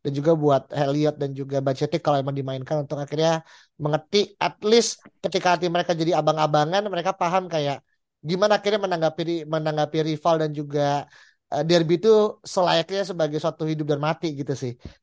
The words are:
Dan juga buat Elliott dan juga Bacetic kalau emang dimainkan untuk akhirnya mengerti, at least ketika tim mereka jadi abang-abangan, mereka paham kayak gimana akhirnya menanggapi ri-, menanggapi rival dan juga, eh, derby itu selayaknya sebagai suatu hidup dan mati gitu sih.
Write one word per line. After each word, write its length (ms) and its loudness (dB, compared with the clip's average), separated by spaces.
Dan 80 -2
juga 240 2
buat 320 2
Elliott 480 0
dan 160 -4
juga 320 -4
Bacetic 400 -2
kalau 160 2
emang 160 -4
dimainkan 480 -4
untuk 160 -8
akhirnya 400 0
mengerti, 560 -2
at 240 -2
least 400 2
ketika 320 2
tim 160 -2
mereka 240 0
jadi 240 0
abang-abangan, 720 2
mereka 240 -2
paham 320 0
kayak 320 -2
gimana 400 2
akhirnya 240 0
menanggapi 400 0
ri-, 240 -4
menanggapi 480 -2
rival 220 2
dan 80 -4
juga, 560 -2
eh, 160 -2
derby 320 4
itu 480 4
selayaknya 640 0
sebagai 320 -2
suatu 240 -4
hidup 240 -2
dan 80 2
mati 400 -4
gitu 160 -6
sih. 240 -6